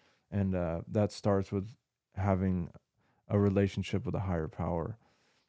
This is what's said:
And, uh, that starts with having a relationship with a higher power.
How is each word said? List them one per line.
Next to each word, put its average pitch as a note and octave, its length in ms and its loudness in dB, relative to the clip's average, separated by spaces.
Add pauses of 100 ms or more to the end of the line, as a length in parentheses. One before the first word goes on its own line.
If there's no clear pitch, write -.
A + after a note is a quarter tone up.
(320)
And, G2 240 0
uh, E2+ 320 -2
that G#2 240 2
starts G2 400 0
with G2+ 160 -2 (480)
having F#2+ 540 0 (580)
a G#2+ 120 4
relationship G2 640 2
with F2 80 -2
a E2+ 60 -2
higher F2 280 -2
power. E2+ 500 -4 (520)